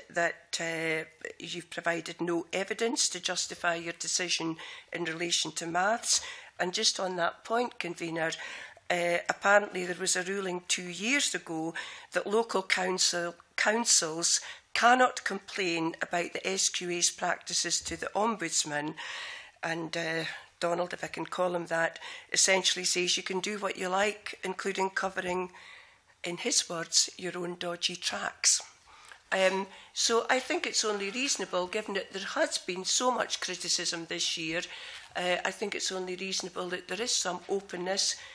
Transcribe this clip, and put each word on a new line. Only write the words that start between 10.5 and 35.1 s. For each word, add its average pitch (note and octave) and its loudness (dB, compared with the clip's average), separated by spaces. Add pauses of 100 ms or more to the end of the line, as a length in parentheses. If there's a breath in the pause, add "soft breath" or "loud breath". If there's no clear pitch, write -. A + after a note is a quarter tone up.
two F3+ 0
years A3 2
ago E3 -4 (380 loud breath)
that F3+ 0
local F#3+ 2
council, F#3 2 (220)
councils E3+ 4 (320 loud breath)
cannot B3 6
complain E3+ -2
about - -2
the - -4
S F#3+ 2
Q F3 -4
A's E3+ 4
practices - 0
to - -6
the - -6
Ombudsman. D#3+ 0 (680 loud breath)
And, E3 -4
uh, D#3+ -2 (360 loud breath)
Donald, F3 0
if F3+ -8
I D#3 -6
can E3 -6
call F3+ 0
him E3+ -2
that, E3 0 (340 loud breath)
essentially F#3 6
says F3+ 4
you F#3 -2
can F#3 0
do G3+ -2
what G3 -2
you F#3+ -2
like, G#3 0
including F#3+ 0
covering F#3 0 (720 loud breath)
in F3 -4
his - 2
words, E3 2
your F3+ -6
own F3 -4
dodgy F3 -2
tracks. - 0 (720 loud breath)
Um, F#3+ 4 (260 loud breath)
so A#3 4
I B3+ 4
think D#4 -2
it's - 2
only G3+ 0
reasonable, G3+ 0
given G3+ -4
that F#3+ -4
there F#3+ -6 (120)
has D4 0
been F3+ -6
so B3+ 2
much - 0
criticism F3 -2
this E3+ -2
year, E3 -2 (540 loud breath)